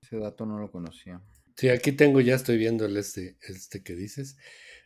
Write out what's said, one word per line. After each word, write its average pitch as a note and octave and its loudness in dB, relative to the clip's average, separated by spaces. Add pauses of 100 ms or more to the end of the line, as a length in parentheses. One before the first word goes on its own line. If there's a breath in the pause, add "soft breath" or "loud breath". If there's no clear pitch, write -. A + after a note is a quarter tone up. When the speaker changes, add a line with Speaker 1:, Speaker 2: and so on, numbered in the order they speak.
Speaker 1:
Ese - -10
dato G#2+ -8
no G#2+ -6
lo G#2 -10
conocía. F2+ -14 (340)
Speaker 2:
Sí, C3 2
aquí B2 2
tengo, C#3 6
ya B2 4
estoy B2 2
viendo A2 0
el G2+ -2
este, F#2+ -8
este F#2+ -14
que F2+ -12
dices. C3+ -12 (480 loud breath)